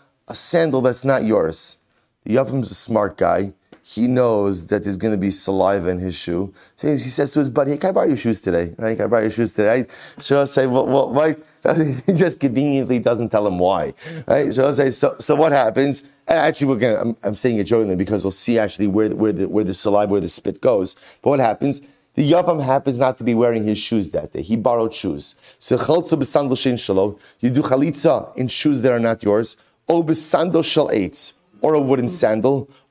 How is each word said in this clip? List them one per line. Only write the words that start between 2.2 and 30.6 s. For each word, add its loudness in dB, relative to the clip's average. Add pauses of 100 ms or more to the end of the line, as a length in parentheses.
The -2
Yavam's -2
a -4
smart -2
guy. 0 (340)
He -2
knows 0
that -2
there's -4
gonna -2
be 0
saliva 0
in -2
his -6
shoe. -6 (260)
So -6
he, 0
he -4
says -2
to 0
his 0
buddy, 0
"Hey, -2
can -2
I 0
borrow 2
your 2
shoes -2
today?" -2
Right? -4
"Can 0
I 0
borrow 2
your 0
shoes -2
today?" 2 (320)
So 0
I'll 2
say, 2
"What, 2
what, 2
why?" 2 (280)
<laughs> 2 (320)
He 4
just 2
conveniently 0
doesn't 0
tell 0
him -2
why. 0 (340)
Right? 2
So 2
I'll 0
say, 0
"So, 0
so 2
what 4
happens?" 2 (260)
And 2
actually, 0
we're 2
gonna, 0
I'm, -4
I'm -4
saying 0
it 0
jokingly 2
because 0
we'll -2
see 0
actually 0
where, 2
where 0
the, -2
where 0
the -4
saliva, 2
where 2
the -4
spit -6
goes. 0 (260)
But 0
what 2
happens? -2 (340)
The 2
Yavam 2
happens 0
not 0
to -10
be 0
wearing 2
his 0
shoes -2
that -6
day. -6
He -4
borrowed 0
shoes. -8 (240)
So 0
chaltza 0
b'sandal -2
shein 0
shelo. -2 (200)
You 0
do 0
chalitza 0
in -4
shoes -2
that 4
are 2
not 0
yours. 0 (300)
O 2
b'sandal 0